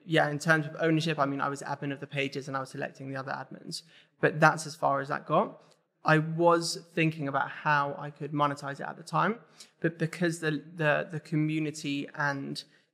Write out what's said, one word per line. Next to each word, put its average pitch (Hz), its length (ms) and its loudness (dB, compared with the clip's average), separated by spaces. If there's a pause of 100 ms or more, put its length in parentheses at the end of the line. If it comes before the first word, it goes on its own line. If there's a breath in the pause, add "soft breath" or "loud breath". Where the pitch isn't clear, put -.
yeah, 156 240 2
in 147 100 -4
terms 160 280 2
of 143 120 -10
ownership, 160 400 2
I 139 80 4
mean, 139 140 -4
I 139 80 0
was 139 140 -6
admin 143 300 -6
of 135 80 -8
the 139 60 -10
pages 139 400 -4
and 135 100 -6
I 131 40 -2
was 131 80 -8
selecting 139 420 -10
the 135 80 -8
other 135 140 -8
admins, - 500 -10 (380 soft breath)
but 151 180 2
that's 160 280 6
as 143 100 -12
far 139 240 2
as 135 80 -8
that 143 180 -6
got. 160 320 2 (480 soft breath)
I 156 120 6
was 165 640 4 (140)
thinking 160 340 0
about 139 200 0
how 143 500 0
I 147 120 -8
could 147 220 -10
monetize 143 460 0
it - 80 -8
at - 120 -10
the 165 40 -18
time, 175 360 0 (420 loud breath)
but 165 180 0
because 165 400 0
the, 151 240 -2 (140)
the, 151 340 2
the 156 100 -6
community 151 920 -2
and 143 480 -4 (300 soft breath)